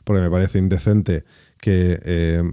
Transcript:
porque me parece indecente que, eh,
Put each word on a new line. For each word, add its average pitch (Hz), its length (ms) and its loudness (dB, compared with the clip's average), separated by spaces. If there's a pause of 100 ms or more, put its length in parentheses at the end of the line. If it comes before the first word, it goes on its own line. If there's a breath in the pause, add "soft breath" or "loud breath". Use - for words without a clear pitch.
porque 98 180 0
me 90 80 0
parece 92 300 0
indecente 95 680 0 (360 soft breath)
que, 90 420 0
eh, 85 400 0 (100)